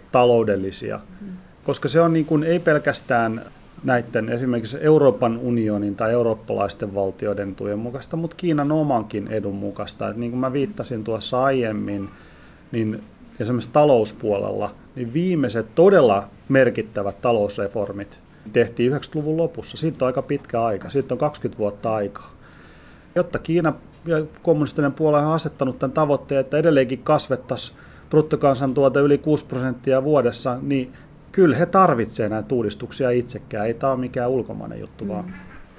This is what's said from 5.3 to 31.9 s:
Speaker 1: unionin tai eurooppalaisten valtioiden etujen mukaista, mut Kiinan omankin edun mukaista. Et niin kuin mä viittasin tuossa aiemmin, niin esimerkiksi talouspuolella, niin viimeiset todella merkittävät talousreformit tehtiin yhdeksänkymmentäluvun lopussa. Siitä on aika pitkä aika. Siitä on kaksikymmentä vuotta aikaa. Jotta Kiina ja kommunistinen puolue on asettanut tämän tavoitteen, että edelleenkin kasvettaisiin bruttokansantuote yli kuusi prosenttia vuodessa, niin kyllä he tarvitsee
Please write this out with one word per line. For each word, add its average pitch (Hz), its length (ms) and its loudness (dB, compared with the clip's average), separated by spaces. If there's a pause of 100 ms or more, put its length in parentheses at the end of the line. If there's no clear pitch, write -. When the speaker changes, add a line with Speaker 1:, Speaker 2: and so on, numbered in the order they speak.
Speaker 1:
unionin 107 580 -2
tai 113 160 0
eurooppalaisten 107 800 -2
valtioiden 98 560 -4
etujen 104 280 -6
mukaista, 120 380 -8
mut 165 180 -6
Kiinan 151 380 0
omankin 117 560 -2
edun 101 260 -4
mukaista. 101 540 -8
Et 107 80 -8
niin 120 140 -6
kuin 123 100 -6
mä 127 120 -4
viittasin 120 520 -6
tuossa 117 400 -2
aiemmin, 107 640 -2 (640)
niin 110 300 -4 (380)
esimerkiksi 120 320 -4
talouspuolella, 104 1000 2 (220)
niin 120 160 -8
viimeiset 139 640 -2
todella 151 540 6 (200)
merkittävät 117 760 2
talousreformit 101 1000 -2 (320)
tehtiin 120 380 2
yhdeksänkymmentäluvun 156 520 -4
lopussa. 123 340 -8
Siitä 135 280 -2
on - 20 2
aika 127 160 -2
pitkä 135 420 -4
aika. 101 260 -4
Siitä 131 240 -2
on 117 40 -6
kaksikymmentä 143 400 -4
vuotta 107 360 -2
aikaa. 104 360 -6 (840)
Jotta 175 240 -2
Kiina 160 340 0 (340)
ja 156 180 0 (180)
kommunistinen 151 500 2
puolue 151 280 2
on 151 120 0
asettanut 143 460 -4
tämän 131 160 -2
tavoitteen, 143 460 2
että 147 180 0
edelleenkin 135 440 4
kasvettaisiin - 760 -2 (320)
bruttokansantuote 139 880 2
yli 143 180 4
kuusi 147 260 0
prosenttia 131 600 -2
vuodessa, 127 580 0
niin 139 300 -2 (400)
kyllä 160 240 6
he 165 100 2
tarvitsee 127 640 2